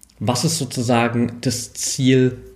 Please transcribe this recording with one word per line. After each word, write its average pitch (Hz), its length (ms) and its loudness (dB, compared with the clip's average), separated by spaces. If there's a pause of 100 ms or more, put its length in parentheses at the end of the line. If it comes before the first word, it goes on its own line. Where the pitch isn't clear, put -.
(180)
was 120 260 -2
ist 160 140 0
sozusagen 120 800 0
das - 340 -4
Ziel 127 640 2 (180)